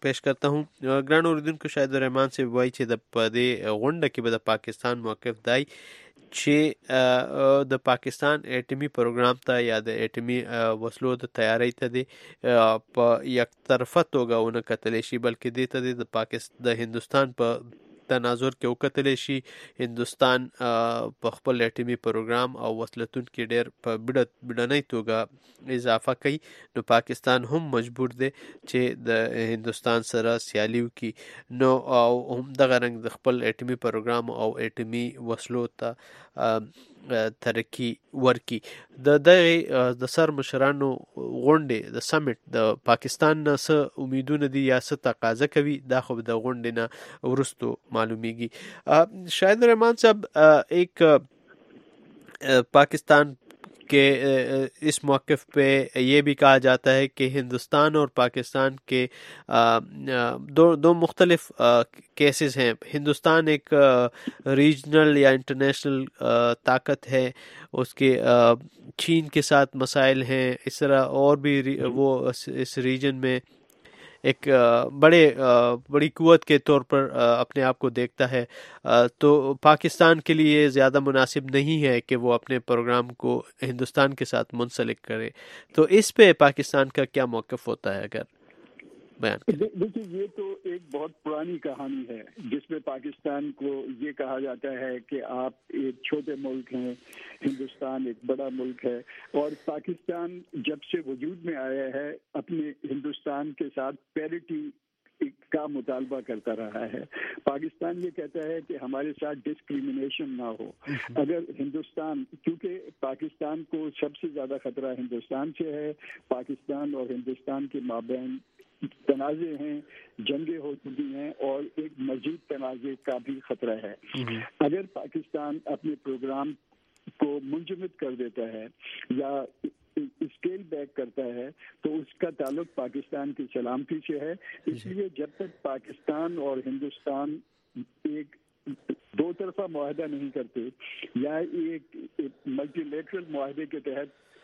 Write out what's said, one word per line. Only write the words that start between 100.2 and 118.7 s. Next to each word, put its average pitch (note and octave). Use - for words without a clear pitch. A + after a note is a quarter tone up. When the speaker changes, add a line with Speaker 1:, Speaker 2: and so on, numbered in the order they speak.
Speaker 2:
جب D3
سے D#3
وجود D#3+
میں E3+
آیا C3
ہے C#3
اپنے D3+
ہندوستان C#3+
کے D#3
ساتھ C3+
پیرٹی D#3
کا D3+
مطالبہ C3
کرتا A2
رہا A2
ہے۔ -
پاکستان E3
یہ F3
کہتا D#3+
ہے D#3+
کہ F3
ہمارے C3+
ساتھ D3
ڈسکریمنیشن C#3
نہ B2
ہو۔ A2
Speaker 1:
ہمم۔ C3
Speaker 2:
اگر D#3
ہندوستان، D3
کیونکہ F3
پاکستان D3+
کو D#3
سب D3
سے -
زیادہ C#3
خطرہ C3
ہندوستان B2+
سے D#3+
ہے، D3+
پاکستان C#3
اور B2+
ہندوستان C3
کے C3+
مابین B2+